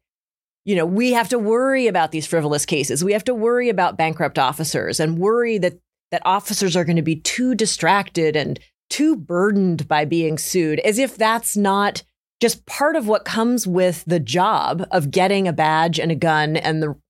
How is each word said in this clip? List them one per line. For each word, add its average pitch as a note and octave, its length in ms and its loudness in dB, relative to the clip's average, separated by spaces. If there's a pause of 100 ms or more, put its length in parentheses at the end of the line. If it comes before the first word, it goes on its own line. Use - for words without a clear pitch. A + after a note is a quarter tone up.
(640)
You G3 120 0
know, D#3+ 80 2
we A3 260 2
have A#3 180 0
to A#3+ 100 0
worry B3 480 2
about E3+ 240 0
these D#3 140 -6
frivolous D3 400 -2
cases. D3 380 -2
We G3 100 0
have G#3+ 120 -2
to B3+ 80 0
worry A#3+ 340 0
about F#3 300 0
bankrupt D#3+ 420 -2
officers C3 640 -2
and D#3+ 160 -2
worry A3+ 400 0
that, F3 160 0 (380)
that F3 140 -4
officers F#3+ 520 0
are F3 80 2
gonna E3 160 2
be D#3+ 160 -2
too B3+ 360 -2
distracted F#3+ 840 0
and D3 200 -4 (320)
too D#4 280 2
burdened F3+ 720 0
by D#3 160 2
being D#3+ 320 0
sued, D#3+ 440 0
as G#3 180 0
if C4+ 180 -2
that's A3 400 0
not G3+ 460 0 (360)
just A#3 260 0
part D#4 300 0
of B3 120 0
what G#3 180 0
comes A3+ 420 0
with F3+ 380 0
the E3+ 140 0
job D#3+ 720 0
of D3 200 0
getting F#3+ 360 2
a E3 60 0
badge D#3 460 2
and E3 120 -2
a D#3+ 40 0
gun D#3 400 0
and D#3+ 260 -2
the, D3+ 140 -4 (140)